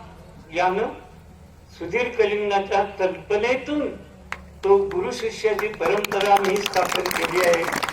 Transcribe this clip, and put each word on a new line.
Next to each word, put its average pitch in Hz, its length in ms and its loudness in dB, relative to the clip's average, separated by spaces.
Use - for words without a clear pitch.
यानं 190 320 0
सुधीर 226 300 -2
कलिंगाच्या 202 760 0
कल्पनेतून 220 1120 -2
तो 392 140 6
गुरु 208 340 0
शिष्याची 214 560 -2
परंपरा 202 680 2
मी 190 100 2
स्थापन 185 440 0
केली 175 440 0
आहे 170 180 4